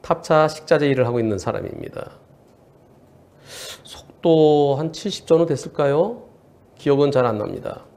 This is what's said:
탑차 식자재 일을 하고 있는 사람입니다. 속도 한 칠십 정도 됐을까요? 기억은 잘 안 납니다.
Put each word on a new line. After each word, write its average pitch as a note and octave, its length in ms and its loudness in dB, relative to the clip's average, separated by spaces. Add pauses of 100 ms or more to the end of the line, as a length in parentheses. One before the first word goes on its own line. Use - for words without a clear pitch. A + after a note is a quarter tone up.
탑차 D#3+ 460 0
식자재 D3 400 0
일을 B2+ 180 2
하고 A#2+ 140 -2
있는 A2 180 -2
사람입니다. - 720 -8 (1700)
속도 D3+ 920 2
한 D#3+ 160 -6
칠십 - 340 -10
정도 E3 200 4
됐을까요? D3+ 760 -2 (520)
기억은 C#3+ 360 2
잘 B2+ 120 2
안 A2 140 -2
납니다. - 460 -8 (120)